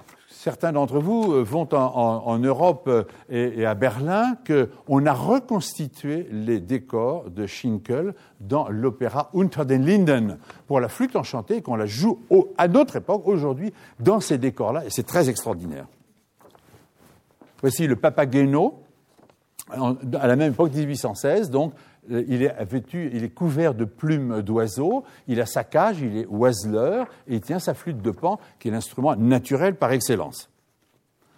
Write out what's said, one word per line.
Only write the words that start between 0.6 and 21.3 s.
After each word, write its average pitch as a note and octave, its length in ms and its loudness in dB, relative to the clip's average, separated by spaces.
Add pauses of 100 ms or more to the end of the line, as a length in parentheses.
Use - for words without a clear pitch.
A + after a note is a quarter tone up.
d'entre C#3+ 260 0
vous, G3+ 360 2
euh, C3 100 4
vont D3 280 -2
en, D3 60 2
en, A#2+ 480 0
en A#2 140 0
Europe, C3+ 480 2
euh, A#2 160 4 (260)
et, A#2+ 300 -2
et A2 80 2
à G#2+ 80 2
Berlin, D3+ 680 0
que C#3 280 2 (160)
on C#3 180 4
a D3 80 4
reconstitué E3 1200 -2
les G#2+ 280 -2
décors A#2+ 720 -4
de G2 160 -6
Schinkel B2 720 -4 (240)
dans A#2 280 -2
l'opéra A#2 680 -2
Unter F3+ 300 0
den C3 200 2
Linden C#3+ 540 4 (260)
pour C#3 140 0
la A#2+ 80 0
flûte B3+ 280 -4
enchantée, D3 460 -4
qu'on B2+ 140 -4
la A2 100 -2
joue B2+ 460 -2
au, F#3 260 6
à F3 100 4
notre B3+ 280 4
époque, F3+ 320 -2
aujourd'hui, D#3+ 440 0 (280)
dans F#3+ 200 4
ces C#3 200 0
décors-là, B2 440 -2
et A2 60 -12
c'est A2+ 160 -6
très D#3+ 240 2
extraordinaire. E2+ 560 -6 (1800)
Voici C#3 240 2
le C3 100 2
Papageno, C#3+ 880 2 (960)
en, B2+ 160 0 (260)
à C#3 60 0
la B2 100 6
même D3 180 2
époque, E3 180 2
dix-huit C#3+ 260 -4
cent A#2 160 -6
seize, D#3 380 0